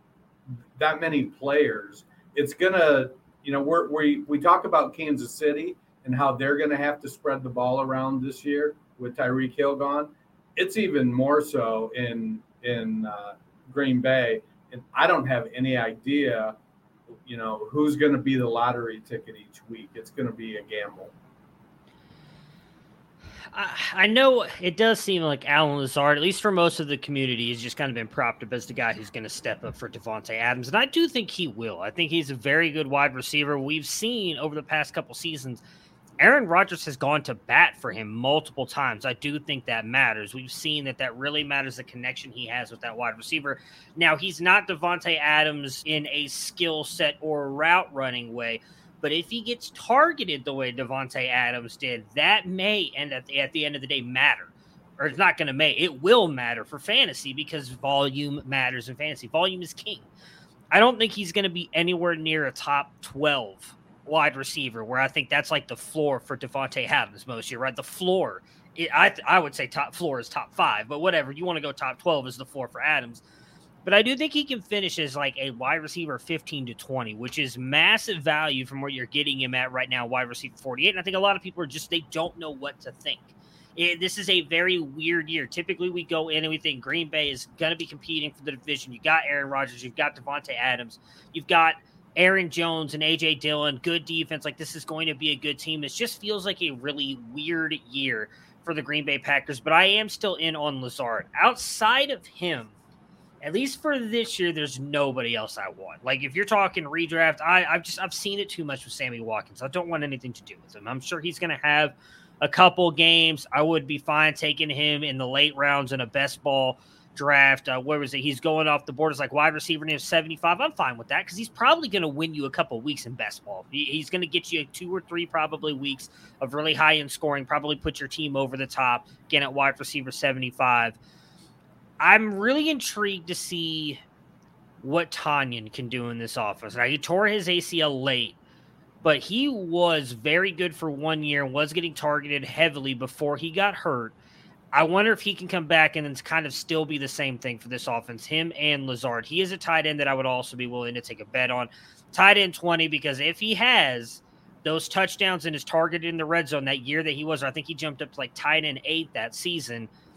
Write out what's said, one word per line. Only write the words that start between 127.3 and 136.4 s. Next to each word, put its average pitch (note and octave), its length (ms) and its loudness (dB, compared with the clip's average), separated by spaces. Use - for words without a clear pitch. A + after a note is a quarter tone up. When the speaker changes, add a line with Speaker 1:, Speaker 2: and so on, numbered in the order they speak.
Speaker 2:
probably D3 320 -2
put D3 220 -6
your C3+ 100 -8
team D3 280 -4
over C3+ 200 -2
the C3 120 -6
top, B2 400 0
again, C#3+ 160 2
at C3+ 100 -4
wide C#3 280 2
receiver C3 320 -8
seventy-five. B2+ 840 0
I'm G#3 340 8
really C4+ 360 2
intrigued G3+ 580 -4
to F3+ 60 -4
see D#3+ 640 -6
what D#3+ 320 -2
Tonyan B2 600 -2
can B2 160 -8
do A#2+ 200 -4
in A#2 100 -6
this A#2 180 -8
offense. G#2 380 -4